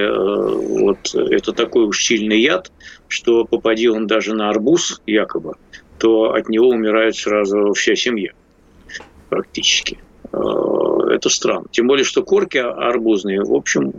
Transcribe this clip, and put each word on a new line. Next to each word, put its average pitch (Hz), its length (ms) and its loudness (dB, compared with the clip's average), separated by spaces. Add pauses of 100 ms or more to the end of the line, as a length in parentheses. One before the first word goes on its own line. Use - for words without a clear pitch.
э, 107 760 -2
вот 101 320 0
это - 400 0
такой 117 320 0
уж 101 180 -2
сильный 107 380 0
яд, 170 300 0 (360)
что 117 380 2
попади 113 440 0
он 107 180 -2
даже 107 260 0
на 107 160 -2
арбуз, 135 560 0
якобы, - 480 -2 (460)
то 110 340 4
от 110 160 -2
него 113 200 4
умирает 110 460 2
сразу 104 580 0
вся 104 220 0
семья, 107 360 -4 (960)
практически. - 680 -4 (360)
Э, - 40 -4 (720)
это - 180 0
странно. 107 420 -2
Тем 117 160 0
более, 139 160 4
что - 200 0
корки 190 340 0
арбузные, 110 840 0
в - 100 0
общем, 143 460 0